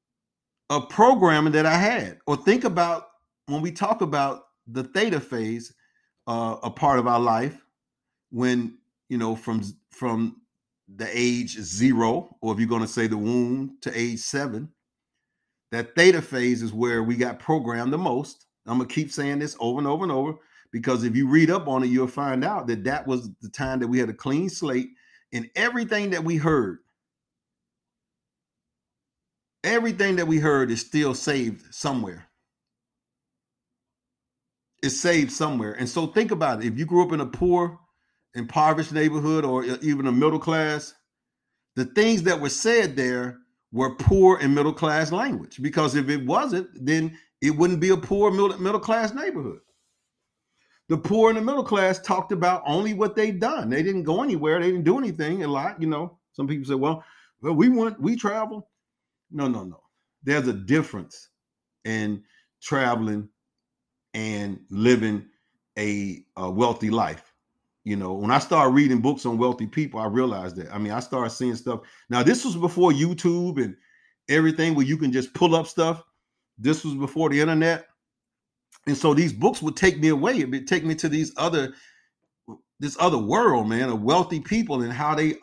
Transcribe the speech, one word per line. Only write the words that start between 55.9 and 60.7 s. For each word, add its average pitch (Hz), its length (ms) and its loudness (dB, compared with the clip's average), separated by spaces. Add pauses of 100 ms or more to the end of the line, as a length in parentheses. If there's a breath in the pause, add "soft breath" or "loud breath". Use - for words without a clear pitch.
some 139 140 -4
people 143 200 -4
say, 139 80 0
"Well, 156 280 -2 (380 loud breath)
well, 160 120 -2
we 180 160 6
went, 226 320 2
we 214 160 0
traveled." 214 460 -4 (680)
No, 143 160 -4
no, 113 160 -4
no. 90 180 -16 (420)
There's 135 260 0
a 117 40 0
difference 101 760 -4 (560)